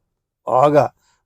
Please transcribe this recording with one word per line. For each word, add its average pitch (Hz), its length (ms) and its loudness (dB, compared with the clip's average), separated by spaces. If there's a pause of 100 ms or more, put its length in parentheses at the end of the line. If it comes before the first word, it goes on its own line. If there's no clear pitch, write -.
(480)
బాగా 135 440 0 (340)